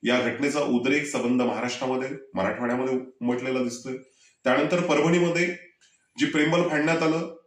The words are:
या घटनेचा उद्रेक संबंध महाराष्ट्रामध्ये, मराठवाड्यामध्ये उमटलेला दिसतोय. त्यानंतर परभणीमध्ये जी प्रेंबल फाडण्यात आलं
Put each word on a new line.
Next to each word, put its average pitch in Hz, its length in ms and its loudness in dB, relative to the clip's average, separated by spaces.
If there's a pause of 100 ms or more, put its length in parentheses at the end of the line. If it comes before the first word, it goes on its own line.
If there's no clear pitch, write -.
या 127 120 4
घटनेचा 131 400 -2
उद्रेक 127 460 0
संबंध 123 360 0
महाराष्ट्रामध्ये, 123 640 -4 (260)
मराठवाड्यामध्ये 123 640 -2 (240)
उमटलेला 127 400 -2
दिसतोय. 123 320 -6 (500)
त्यानंतर 156 360 2
परभणीमध्ये 170 680 2 (720)
जी 294 80 2
प्रेंबल 160 420 2
फाडण्यात 156 340 2
आलं 160 340 0 (100)